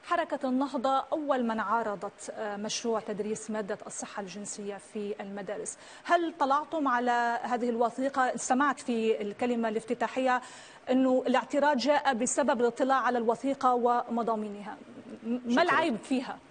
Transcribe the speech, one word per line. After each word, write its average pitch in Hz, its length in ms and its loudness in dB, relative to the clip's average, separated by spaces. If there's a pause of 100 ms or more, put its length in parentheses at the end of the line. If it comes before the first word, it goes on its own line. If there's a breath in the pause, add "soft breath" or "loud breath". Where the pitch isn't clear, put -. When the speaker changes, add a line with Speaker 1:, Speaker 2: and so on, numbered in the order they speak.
Speaker 1:
حركة 311 460 0
النهضة 269 640 2
أول 277 340 2
من 226 140 -2
عارضت، 208 680 -4
آه، 208 260 -6
مشروع 214 440 -2
تدريس 214 520 -6
مادة 214 260 -4 (100)
الصحة - 340 -10
الجنسية 202 580 -10 (140)
في 208 260 -6
المدارس. 196 580 -8 (260 loud breath)
هل 349 360 2
طلعتم 294 480 2
على 240 560 2
هذه 240 260 0
الوثيقة؟ 240 680 0
سمعت 262 420 2
في 220 420 0
الكلمة 226 480 -2
الافتتاحية 247 720 0 (480 loud breath)
أنه 254 380 4
الاعتراض 269 500 2
جاء 277 360 4
بسبب 247 480 2
الاطلاع 254 360 2
على 247 200 2
الوثيقة 254 560 2
ومضامينها. 226 1040 0 (460)
م-، 233 220 -2
ما 233 60 -2
Speaker 2:
شكرًا. 285 120 4
Speaker 1:
العيب 311 400 2
فيها؟ - 360 -4 (120)